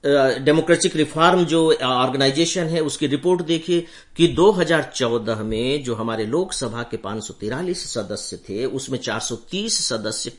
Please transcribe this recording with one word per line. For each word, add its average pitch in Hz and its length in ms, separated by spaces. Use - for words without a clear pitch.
अ, 135 320
डेमोक्रेटिक 165 580
रिफॉर्म 170 500
जो, 160 220
अ, 151 160
ऑर्गेनाइजेशन 139 800
है, 160 180
उसकी 147 260
रिपोर्ट 170 340
देखिए 165 440
कि 170 100
दो 165 240
हज़ार 165 440
चौदह 113 400
में 113 480
जो 120 120
हमारे 110 300
लोकसभा 120 580
के - 140
पाँच 104 260
सौ 90 100
तिरालीस 143 600
सदस्य 98 440
थे, 104 280
उसमें 135 340
चार 110 200
सौ 113 160
तीस 208 520
सदस्य 110 520